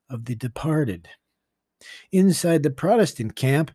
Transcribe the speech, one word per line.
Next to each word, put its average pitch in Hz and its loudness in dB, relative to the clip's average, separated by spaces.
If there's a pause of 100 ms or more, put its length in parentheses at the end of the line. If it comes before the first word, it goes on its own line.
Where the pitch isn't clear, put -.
of 117 -10
the 123 -6
departed. 123 -4 (1040)
Inside 175 2
the 147 2
Protestant 160 0
camp, 143 0